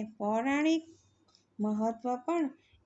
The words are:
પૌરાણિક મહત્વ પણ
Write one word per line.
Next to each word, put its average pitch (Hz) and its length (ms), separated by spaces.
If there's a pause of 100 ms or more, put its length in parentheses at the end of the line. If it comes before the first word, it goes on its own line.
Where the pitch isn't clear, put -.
(120)
પૌરાણિક 277 680 (760)
મહત્વ 220 480 (100)
પણ 320 300 (400)